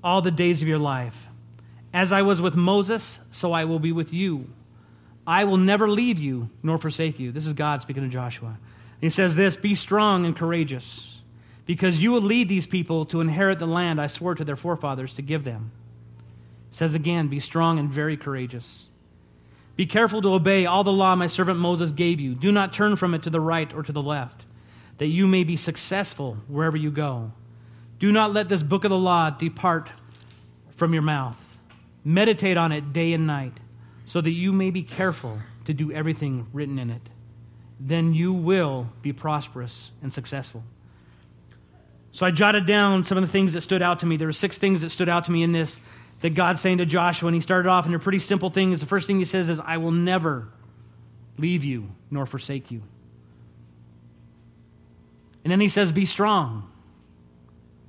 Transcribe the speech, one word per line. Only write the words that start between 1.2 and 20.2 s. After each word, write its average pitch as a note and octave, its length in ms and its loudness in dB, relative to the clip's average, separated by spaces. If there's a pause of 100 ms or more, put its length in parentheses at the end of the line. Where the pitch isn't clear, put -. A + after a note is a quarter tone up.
As F3+ 180 2
I G3 100 4
was G3 200 4
with F3 140 0
Moses, G3 640 0 (120)
so F3 200 -4
I E3 140 0
will E3 140 -2
be D#3+ 120 -2
with E3 220 -4
you. E3 360 -2 (760)
I F#3 200 4
will G3 120 4
never G3+ 320 4
leave G#3+ 300 2
you C3 300 -4 (120)
nor D#3+ 160 0
forsake D#3 420 -4
you." B2 120 -8
This D3+ 160 -8
is D3+ 60 -2
God D3 280 -2
speaking C3+ 220 -8
to C3 60 -4
Joshua. B2 400 -8
And - 520 -18
he E3 80 2
says F3 260 2
this, F#3 220 4
"Be G#3 160 0
strong G3+ 520 2
and D#3+ 100 0
courageous, E3 840 -6 (460)
because F3 360 2
you A3 100 4
will A#3+ 100 4
lead A3 260 2
these F#3 200 -2
people E3 400 -2
to E3 140 -2
inherit F3 360 2
the E3 80 -6
land E3 340 0
I D3 80 -2
swore E3+ 280 -4
to D#3 100 -6
their D3 100 -6
forefathers C3+ 580 -6
to C#3 100 -12
give D3 200 -4
them." A2+ 280 -8 (1000)
It - 60 -20
says D#3+ 180 -2
again, E3 340 -2
"Be C#3+ 120 -4
strong E3 400 0
and D3 100 -2
very D3+ 280 -4
courageous. B2+ 680 -10 (920)
Be F#3+ 100 0
careful G#3+ 360 2